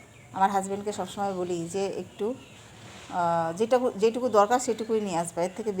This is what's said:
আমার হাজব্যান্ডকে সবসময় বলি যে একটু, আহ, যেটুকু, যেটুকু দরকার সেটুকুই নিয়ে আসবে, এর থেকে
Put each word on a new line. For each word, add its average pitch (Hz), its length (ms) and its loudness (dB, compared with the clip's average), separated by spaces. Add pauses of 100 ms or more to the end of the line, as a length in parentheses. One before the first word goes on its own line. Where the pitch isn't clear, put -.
(360)
আমার 190 180 4
হাজব্যান্ডকে 196 460 -2
সবসময় 196 400 -2
বলি 180 180 -2 (160)
যে 196 80 0 (200)
একটু, 202 300 -6
আহ, - 1160 -4 (100)
যেটুকু, 240 280 2 (160)
যেটুকু 233 240 2 (120)
দরকার 208 280 6
সেটুকুই 220 400 0
নিয়ে 175 160 -2
আসবে, 170 240 -6
এর 185 120 -4
থেকে 220 120 -4 (100)